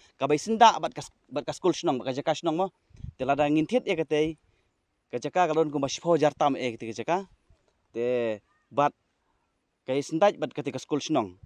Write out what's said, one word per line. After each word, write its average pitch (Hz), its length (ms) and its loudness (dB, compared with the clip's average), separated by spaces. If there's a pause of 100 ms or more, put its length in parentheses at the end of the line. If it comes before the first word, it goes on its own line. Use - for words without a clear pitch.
(140)
ka 139 160 -2
bai 151 80 2
senda 220 400 6
bat 156 160 -6
kas - 160 -14 (160)
bat - 160 -8
kas - 160 -8
kul 180 160 2
sinong 147 240 -2
bat 123 160 -4
ka 135 80 -6
jaka 156 160 -2
sinong 160 160 -2
mo. 185 120 0 (520)
Te 131 80 -4
la 139 80 2
da 147 160 2
ngin 156 160 2
thiet 240 160 0
ya 175 160 -2
ka 156 80 0
te. 156 320 0 (720)
Ka 123 80 -4
jaka 160 320 2
kadon 156 240 2
ku 143 80 -2
ba 139 80 -2
sepuluh 165 320 0
jar 147 80 6
tam 139 240 0
e 113 240 -4
te 117 80 -10
ka 110 80 -8
jaka. 156 240 -2 (720)
Te 117 460 -2 (320)
bat 143 240 0 (880)
kai 135 180 -4
sendat 160 380 2
bat 147 160 -6
ka 151 80 -8
te 135 80 -6
ka 127 80 -8
skul 143 240 -4
senong. 107 440 -2